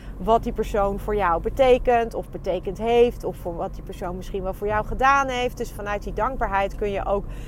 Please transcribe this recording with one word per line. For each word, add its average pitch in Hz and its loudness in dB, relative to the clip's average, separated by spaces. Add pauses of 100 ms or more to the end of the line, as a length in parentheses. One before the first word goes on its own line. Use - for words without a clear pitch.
(160)
wat 220 4
die 233 -4
persoon 202 0
voor 214 -2
jou 170 2
betekent 247 4
of - -6
betekend 185 -4
heeft, 233 4
of 180 -4
voor 170 -8
wat 180 -6
die - -10
persoon 185 -8
misschien 190 -6
wel 185 -4
voor 202 -6
jou 214 0
gedaan 269 4
heeft. 247 -2
Dus 233 -6
vanuit 208 -6
die 196 -8
dankbaarheid 202 0
kun 208 -2
je 196 -2
ook 202 0 (240)